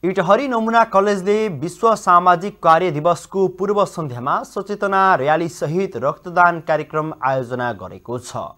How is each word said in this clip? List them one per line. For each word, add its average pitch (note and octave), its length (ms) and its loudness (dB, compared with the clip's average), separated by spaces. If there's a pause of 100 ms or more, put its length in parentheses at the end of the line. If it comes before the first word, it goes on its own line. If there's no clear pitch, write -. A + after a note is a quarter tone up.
इटहरी F#3+ 440 2
नमुना A3+ 360 2
कलेजले G#3 640 2
विश्व F3 480 -2
सामाजिक F3+ 680 2
कार्य E3+ 280 4
दिवसको F3 560 0
पूर्व G3 380 0
सन्ध्यामा D3+ 580 -6
सचेतना F#3+ 720 0
र्‍याली D3+ 340 0
सहित F3+ 480 -4
रक्तदान E3+ 640 0
कार्यक्रम D#3 540 -4 (120)
आयोजना B2 480 -4
गरेको F#2+ 460 -12
छ। - 180 -12 (200)